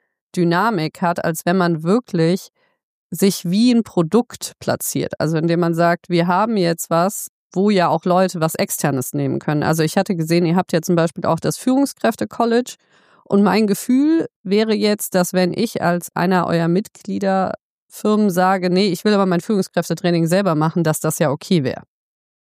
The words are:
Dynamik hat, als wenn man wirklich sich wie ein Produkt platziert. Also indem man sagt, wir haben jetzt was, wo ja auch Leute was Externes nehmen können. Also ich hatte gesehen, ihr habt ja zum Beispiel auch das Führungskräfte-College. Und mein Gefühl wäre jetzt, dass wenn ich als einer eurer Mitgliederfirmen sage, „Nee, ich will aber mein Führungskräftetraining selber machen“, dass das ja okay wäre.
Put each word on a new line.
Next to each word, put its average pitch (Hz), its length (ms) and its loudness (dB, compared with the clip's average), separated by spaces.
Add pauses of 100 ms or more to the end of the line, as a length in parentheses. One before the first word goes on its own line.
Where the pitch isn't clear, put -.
(360)
Dynamik 175 640 0
hat, 175 220 -2
als 165 220 -6
wenn 175 120 2
man 170 260 0
wirklich 175 640 0 (640)
sich 190 340 -2
wie 208 260 2
ein 233 120 4
Produkt - 760 -2
platziert. - 600 -4
Also 160 180 0
indem 170 220 0
man 170 160 0
sagt, 170 340 0
wir 170 160 2
haben 208 320 0
jetzt 170 320 -2
was, 175 380 0 (260)
wo 196 160 2
ja 180 180 2
auch 151 180 0
Leute 180 360 2
was 160 140 -2
Externes - 580 -2
nehmen 139 240 -2
können. 151 240 -2
Also 160 220 0
ich 160 120 -2
hatte 190 200 0
gesehen, 165 320 0
ihr 165 80 2
habt 185 180 0
ja 165 80 0
zum 175 140 0
Beispiel 170 300 -2
auch 160 140 0
das - 180 -4
Führungskräfte-College. 240 1200 -2 (480)
Und 202 180 2
mein 208 240 2
Gefühl 285 600 0 (140)
wäre 214 320 0
jetzt, 208 400 -2
dass 180 200 0
wenn 180 200 0
ich - 300 -4
als 175 320 -2
einer 180 320 0
eurer 170 200 0
Mitgliederfirmen 196 1600 -2
sage, 180 400 2
„Nee, 185 160 2
ich 165 180 -4
will 214 80 4
aber 196 140 4
mein 175 120 2
Führungskräftetraining 175 880 0
selber 180 300 2
machen“, 156 280 0
dass 156 160 0
das 160 200 -4
ja 160 100 2
okay 156 340 0
wäre. 123 200 -6 (600)